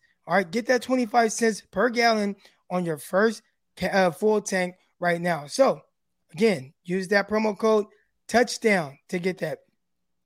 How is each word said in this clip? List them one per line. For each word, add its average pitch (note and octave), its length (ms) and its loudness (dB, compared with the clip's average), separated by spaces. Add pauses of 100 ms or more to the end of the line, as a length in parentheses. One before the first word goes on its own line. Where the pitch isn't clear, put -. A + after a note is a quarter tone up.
(260)
All E3 80 -2
right, F#3 160 0
get A3 160 -4
that B3+ 160 2
twenty-five A#3+ 500 0
cents A3+ 380 -2
per G#3+ 180 0
gallon A3 480 2 (340)
on F3+ 140 -2
your D#3 140 -4
first G#3+ 420 0 (380)
ca-, F#3 80 -2
uh, F#3 240 2
full G#3 320 0
tank F3+ 320 -4 (260)
right F3 180 0
now. E3 280 -2
So, G3 340 0 (540)
again, D#3 400 0 (100)
use F3+ 240 -4
that G3+ 180 2
promo G#3+ 300 -2
code G#3+ 300 2 (400)
Touchdown G#3 720 0 (100)
to F#3 100 -4
get F3+ 200 -4
that. - 220 -8 (640)